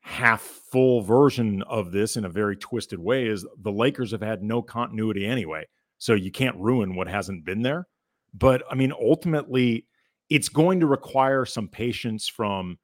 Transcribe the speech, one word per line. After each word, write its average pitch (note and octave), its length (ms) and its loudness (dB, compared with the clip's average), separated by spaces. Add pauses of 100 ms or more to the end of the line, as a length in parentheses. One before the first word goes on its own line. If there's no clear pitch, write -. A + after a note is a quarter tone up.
half A#2 420 0
full B2+ 580 2
version A2 640 4
of G2+ 280 -4
this G2+ 280 -2
in G#2 80 -4
a - 20 -4
very G2+ 280 -2
twisted G#2 420 -8
way A#2+ 280 0
is G#2 200 -4 (160)
the G#2 100 -4
Lakers A#2 380 0
have G#2+ 100 -6
had G#2+ 220 -6
no A2 180 -2
continuity A2 680 -4
anyway. D#2+ 400 -4 (300)
So - 160 0
you F#2+ 180 2
can't B2+ 280 -2
ruin G2+ 360 0
what F2+ 140 -4
hasn't F2+ 380 -6
been G2 160 -4
there. D3+ 260 -2 (460)
But, C3 360 4
I - 40 -6
mean, C3 180 2
ultimately, B2+ 920 2 (420)
it's C3 220 2
going F3+ 300 4
to E3 60 4
require C3+ 600 2
some G#2 220 -6
patience A2+ 600 -6
from F#2+ 560 -4